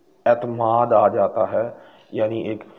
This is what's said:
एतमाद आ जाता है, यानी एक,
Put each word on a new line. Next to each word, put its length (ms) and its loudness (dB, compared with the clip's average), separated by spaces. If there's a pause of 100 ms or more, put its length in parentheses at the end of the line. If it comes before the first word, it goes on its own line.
(280)
एतमाद 680 0
आ 140 6
जाता 380 0
है, 320 -4 (360)
यानी 300 -4
एक, 200 -8 (160)